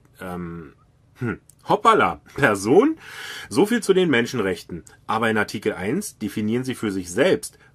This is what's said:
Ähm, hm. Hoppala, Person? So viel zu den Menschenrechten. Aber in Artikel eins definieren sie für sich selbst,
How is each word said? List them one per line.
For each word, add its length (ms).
Ähm, 520
hm. 240
Hoppala, 520
Person? 640
So 180
viel 160
zu 120
den 160
Menschenrechten. 760
Aber 220
in 80
Artikel 360
eins 440
definieren 480
sie 100
für 160
sich 180
selbst, 480